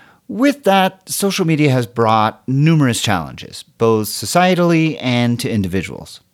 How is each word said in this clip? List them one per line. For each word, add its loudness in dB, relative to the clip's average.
with -2
that, 0
social -2
media 2
has 0
brought 0
numerous 2
challenges, -6
both 0
societally 0
and 0
to -6
individuals. -6